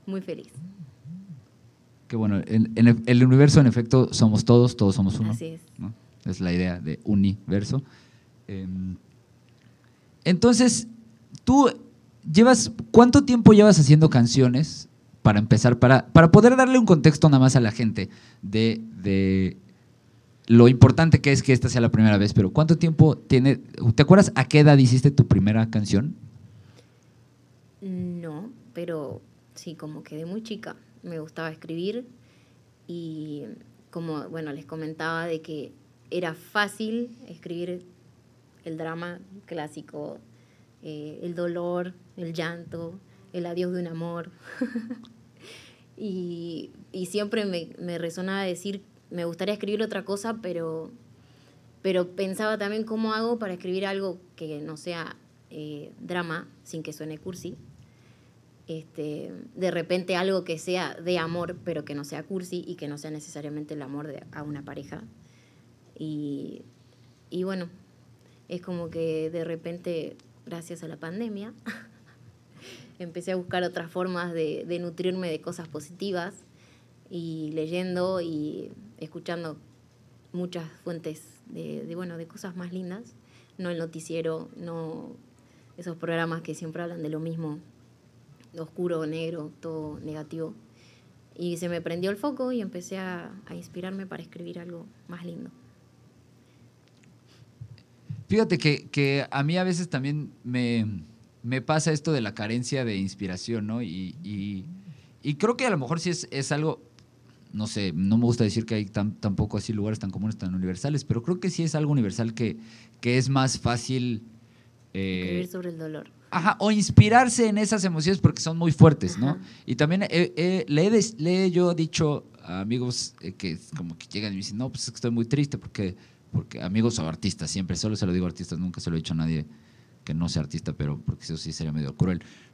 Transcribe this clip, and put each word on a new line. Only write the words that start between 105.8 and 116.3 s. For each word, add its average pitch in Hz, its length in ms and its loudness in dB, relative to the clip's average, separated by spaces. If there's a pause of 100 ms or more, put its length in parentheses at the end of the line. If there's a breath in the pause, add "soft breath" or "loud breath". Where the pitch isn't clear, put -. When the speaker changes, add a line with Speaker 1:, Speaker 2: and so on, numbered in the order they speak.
Speaker 2:
sí 175 120 -4
es, - 180 -8
es 135 220 -6
algo, 151 280 -4 (720)
no 107 120 -6
sé, 101 300 -4
no 98 240 2
me 120 60 2
gusta 117 180 2
decir 110 240 -2
que 113 80 -4
hay 104 100 -4
tan, 101 300 -4
tampoco 104 420 -4
así 107 160 -6
lugares 107 240 -4
tan 98 140 -10
comunes, 107 260 -6
tan 92 160 -8
universales, 92 520 -6
pero 117 180 -4
creo 180 160 -6
que 190 100 -6
sí 170 140 -4
es 160 100 -4
algo 151 180 -2
universal 113 440 -2
que, 113 220 -4 (440 loud breath)
que 120 160 0
es 127 120 0
más 131 280 0
fácil, 120 640 -4 (720 soft breath)
eh, 92 300 -4
Speaker 1:
Escribir 180 240 -4
sobre 180 220 -10
el 165 100 -12
dolor. 156 320 -14 (200)